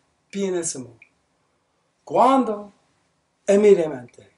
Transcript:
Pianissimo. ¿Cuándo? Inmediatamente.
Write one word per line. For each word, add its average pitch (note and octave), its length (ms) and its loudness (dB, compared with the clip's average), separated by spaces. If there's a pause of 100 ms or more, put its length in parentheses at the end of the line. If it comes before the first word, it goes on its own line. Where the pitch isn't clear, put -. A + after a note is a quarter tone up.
(300)
Pianissimo. E3 680 -8 (1040)
¿Cuándo? G#3 720 0 (760)
Inmediatamente. F3 920 0